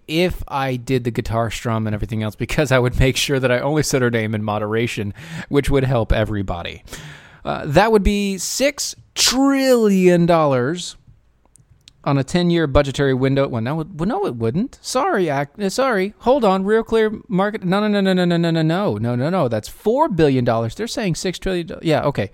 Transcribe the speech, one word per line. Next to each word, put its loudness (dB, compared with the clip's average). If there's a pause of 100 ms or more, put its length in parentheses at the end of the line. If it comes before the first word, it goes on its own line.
if -2
I -4
did -2
the -2
guitar -2
strum -2
and -2
everything -4
else, -6
because -2
I 4
would 0
make 4
sure 0
that 2
I 2
only 0
said 0
her 2
name -2
in -4
moderation, -2 (360)
which 2
would 2
help 0
everybody. -4 (600)
Uh, -6
that 4
would 4
be 0
six -2 (180)
trillion 4
dollars. 0 (1040)
On 0
a 0
ten-year 0
budgetary 2
window. 2
Well, -4
no, -4
it, -8
well, -4
no, -2
it -4
wouldn't. -4
Sorry, 0
ac-, -2
uh, -2
sorry. -2
Hold 2
on. 4
Real 2
Clear 2 (160)
Market. 0
No, 0
no, 0
no, 2
no, 2
no, 2
no, 2
no, 2
no, 0
no, 0
no, -2
no, -2
no. 0
That's -4
four 0
billion 2
dollars. -2
They're -6
saying -4
six -6
trillion. -6 (120)
Yeah, 0
okay. -2